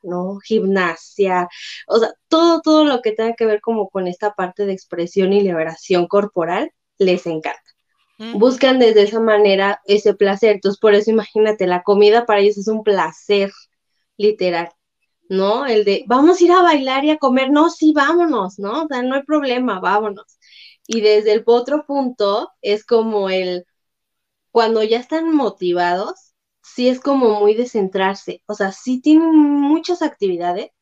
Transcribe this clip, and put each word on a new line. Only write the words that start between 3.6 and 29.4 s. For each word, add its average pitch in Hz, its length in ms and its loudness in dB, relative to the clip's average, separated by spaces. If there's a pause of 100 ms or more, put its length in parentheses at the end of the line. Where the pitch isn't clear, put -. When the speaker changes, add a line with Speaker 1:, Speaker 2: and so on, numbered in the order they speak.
Speaker 1:
como 220 300 -4
con 185 180 -6
esta 208 260 -6
parte 185 320 -6
de 196 60 -4
expresión 190 600 -4
y 202 100 4
liberación 170 680 -2
corporal, 202 640 -2 (260)
les 180 280 0
encanta. 156 340 -8 (580)
Speaker 2:
Ujú. 233 400 0
Speaker 1:
Buscan 262 220 2
desde 214 220 6
esa 220 180 -2
manera 208 680 2
ese 208 280 0
placer. 202 420 0
Entonces, 202 240 -4
por 214 140 4
eso 208 160 2
imagínate, 214 560 0
la 180 160 -2
comida 208 440 4
para 208 140 2
ellos 202 180 2
es 202 100 -6
un 220 140 -6
placer, 196 680 -2 (680)
literal, 180 520 -2 (580)
¿no? 202 380 -2
El 214 180 0
de, 196 240 -2
"Vamos 302 320 4
a 349 40 6
ir 349 80 6
a 359 100 6
bailar 277 440 0
y 302 60 2
a 302 60 -2
comer", 262 340 0
"No, 311 180 2
sí, 311 240 2
vámonos", 294 640 0
¿no? 220 260 -6
O 311 40 -10
sea, 247 140 -6
"No 254 140 -2
hay 277 80 -4
problema, 254 560 -2
vámonos". 202 580 -4 (500)
Y 226 140 -2
desde 214 320 4
el 220 120 -2
otro 254 400 0
punto 254 640 -4 (120)
es 208 240 -4
como 220 440 0
el, 180 360 -4 (840)
cuando 226 320 2
ya 226 160 0
están 320 360 -4
motivados, 185 1000 -4 (280)
sí 247 260 -4
es 254 120 -2
como 247 400 0
muy 208 140 4
de 247 120 -2
centrarse. 190 800 -6
O 208 80 -10
sea, 196 180 -4
sí 254 280 -6
tienen 320 340 2
muchas 302 680 2